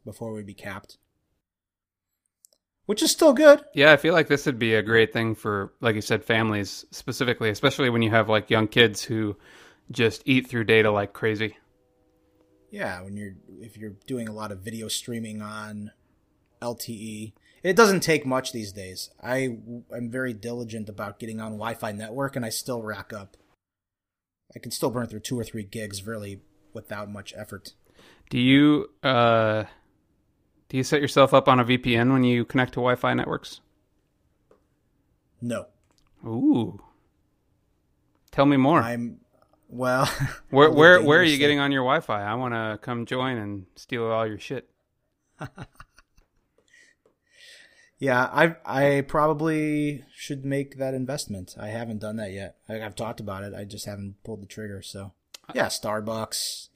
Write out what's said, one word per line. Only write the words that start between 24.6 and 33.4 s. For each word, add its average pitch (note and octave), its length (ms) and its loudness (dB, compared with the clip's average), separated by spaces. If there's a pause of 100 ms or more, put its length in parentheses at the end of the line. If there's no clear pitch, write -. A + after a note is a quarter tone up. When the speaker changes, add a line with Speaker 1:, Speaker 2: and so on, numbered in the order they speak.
Speaker 1:
still C3+ 200 -4
burn A#2 160 -6
through G#2+ 140 -12
two B2 180 -6
or A2+ 60 -4
three A2 180 -10
gigs G2 440 -12
really G#2 340 -12 (320)
without G#2 360 -12
much G2+ 280 -16
effort. - 360 -16 (560)
Speaker 2:
Do C3 100 -4
you, C#3+ 520 4 (120)
uh, A2+ 600 4 (1040)
do - 80 -6
you C3 60 0
set D3 180 0
yourself C#3 320 6
up C3+ 160 6
on B2+ 120 8
a A#2+ 40 4
V B2 140 2
P B2 180 0
N A#2+ 160 4
when C3 120 4
you A#2+ 200 2
connect B2+ 280 0
to C3+ 80 -4
Wi-Fi B2 340 0
networks? - 460 -6 (1800)